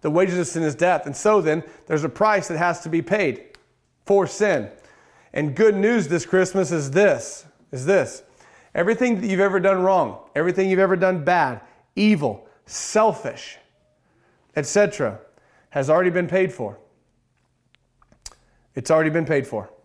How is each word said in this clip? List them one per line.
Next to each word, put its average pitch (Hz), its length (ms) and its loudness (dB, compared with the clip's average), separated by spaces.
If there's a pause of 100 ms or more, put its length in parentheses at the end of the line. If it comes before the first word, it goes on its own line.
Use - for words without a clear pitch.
The 151 100 -2
wages 180 260 2
of 175 80 -2
sin 165 160 -6
is 151 140 -2
death. 175 320 0
And 143 80 -10
so 208 260 2
then, 156 220 -2 (240)
there's 151 160 -2
a 160 60 -4
price 208 400 0
that 165 80 -6
has 175 240 -2
to 160 80 -12
be 165 120 0
paid 180 560 -4 (480)
for 196 220 2
sin. 151 420 -2 (640)
And 143 220 -2
good 214 200 4
news 208 320 2
this 165 160 -2
Christmas 185 480 0
is 143 200 -2
this, 160 560 0 (240)
is 131 160 -8
this. 170 340 0 (540)
Everything 220 440 0
that 214 80 -6
you've 190 120 0
ever 190 200 2
done 190 220 2
wrong, 180 380 0 (160)
everything 185 340 0
you've 185 80 2
ever 190 180 4
done 185 280 0
bad, 147 380 0 (340)
evil, 156 520 0 (200)
selfish, - 880 -4 (1000)
et 151 120 -4
cetera, 165 520 0 (520)
has 139 180 -4
already 180 220 4
been 175 160 -2
paid 185 260 0
for. 104 240 -10 (2000)
It's 131 160 -4
already 160 180 4
been 160 160 -2
paid 139 220 -2
for. 107 240 -8 (140)